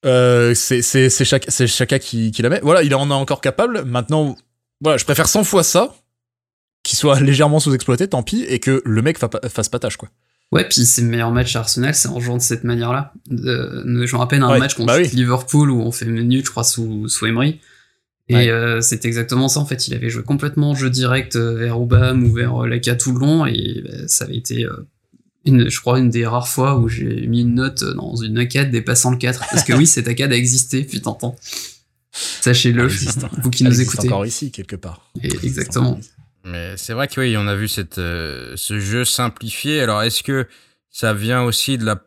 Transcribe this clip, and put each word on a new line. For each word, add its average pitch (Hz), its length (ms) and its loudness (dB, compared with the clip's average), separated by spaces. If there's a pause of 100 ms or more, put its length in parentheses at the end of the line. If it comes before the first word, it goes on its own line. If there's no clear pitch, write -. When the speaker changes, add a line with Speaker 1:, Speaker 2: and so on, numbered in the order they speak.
Speaker 1:
Euh, 123 500 6
c'est, 120 280 0
c'est, 131 280 4
c'est 127 140 2
Chaka, - 260 2
c'est 127 160 2
Chaka 131 320 0
qui, 113 320 -2
qui 113 120 -4
la 120 80 2
met. 190 120 0
Voilà, 165 200 4
il 143 120 2
en 139 160 0
est 143 40 0
encore 135 260 -2
capable. 220 440 0
Maintenant, 131 520 -2 (440)
voilà, 151 180 2
je - 60 -2
préfère 147 240 2
cent 208 140 2
fois 185 220 2
ça, 214 300 2 (920)
qu'il - 140 -2
soit 143 220 4
légèrement 143 400 4
sous-exploité, 135 480 0
tant 127 140 -2
pis, 226 260 -2
et 123 120 -2
que 131 240 0
le 110 180 2
mec 156 160 0
fa-, 117 120 -2 (180)
fasse 110 200 -4
pas - 100 -6
tâche, - 180 -6
quoi. - 120 -18 (440)
Speaker 2:
Ouais, 165 160 2
puis - 180 2
ses 123 160 2
meilleurs 117 300 0
matchs 123 240 0
à 120 40 -2
Arsenal, 127 340 -2
c'est - 140 0
en 139 120 -6
jouant 120 160 -4
de 123 60 -2
cette 120 200 -2
manière-là. 120 500 -2 (200)
Euh, 123 760 -2
je 123 80 -4
me 120 40 0
rappelle 135 260 2
un 120 80 4
Speaker 1:
Ouais, 135 80 4
Speaker 2:
match 135 140 -2
contre 117 200 -2
Speaker 1:
bah 151 60 4
oui. 175 80 2
Speaker 2:
Liverpool 127 640 2
où 120 80 0
on 117 100 -2
fait 117 160 -8
nul, 120 380 0
je - 60 -4
crois, 117 120 -6
sous, 110 460 -2
sous - 180 -2
Emery. 135 320 0 (720)
Et, 120 60 2
Speaker 1:
Ouais. 120 160 6
Speaker 2:
euh, 117 300 0
c'est 113 240 -2
exactement 120 440 0
ça, 147 100 0
en 147 80 0
fait. 127 220 -4
Il 127 60 -4
avait 120 160 -4
joué 117 120 -6
complètement 143 480 0
en 143 60 2
jeu 131 140 -2
direct, 127 440 0
euh, 117 220 0
vers 117 240 -2
Aubame 127 440 4
ou 117 80 6
vers, 120 300 0
euh, 117 60 0
Laka 123 260 0
tout 127 180 0
le 123 80 0
long, 151 260 4
et, 110 380 -4
bah, - 220 -12
ça - 180 0
avait - 120 -8
été, 117 280 -4
euh, - 220 -10 (580)
une, 123 240 6
je - 120 -4
crois, 123 180 2
une 123 120 4
des 117 160 0
rares 123 220 -2
fois 139 300 2
où 117 100 2
j'ai 113 380 -4
mis 117 140 2
une 120 140 2
note, 131 280 0
euh, - 120 -4
dans - 220 -8
une 113 220 -4
A 123 80 0
quatre 135 240 -4
dépassant 123 400 0
le 127 60 0
quatre. 127 240 -4 (100)
Parce - 140 2
que 127 80 0
oui, 139 140 6
cette 123 200 0
A 117 80 -2
quatre 139 180 -2
a 120 40 2
existé, 127 480 0
putain, 113 280 -8
tant. 123 220 -8 (760)
Sachez-le, 120 720 2
Speaker 1:
Elle 135 60 2
existe, - 340 -4
hein. - 60 -8 (120)
Speaker 2:
vous 127 80 0
qui 127 140 0
Speaker 1:
Elle 127 60 6
Speaker 2:
nous 117 100 4
Speaker 1:
existe 120 140 0
Speaker 2:
écoutez. 107 140 -2
Speaker 1:
encore 101 180 -2
ici, 120 260 -6
quelque 98 240 -14
part. 82 340 -16 (120)
Speaker 2:
Et - 40 -6
Speaker 1:
Elle - 80 -4
existe - 100 -8 (140)
Speaker 2:
exactement. 123 320 0
Speaker 1:
encore - 100 -6
ici. - 100 -20 (340)
Speaker 3:
Mais 87 320 -10
c'est 117 160 -10
vrai 135 160 -4
que - 120 -6
oui, 123 160 0
on 104 120 0
a 101 80 -2
vu 107 100 -2
cette, 98 320 -6
euh, 80 580 -8
ce - 220 -6
jeu 104 260 -2
simplifié. 123 760 -4
Alors, 107 220 0
est-ce 113 200 -2
que 135 240 -4 (440)
ça 113 220 -2
vient 113 300 -2
aussi 123 340 0
de 117 80 -4
la 107 220 -2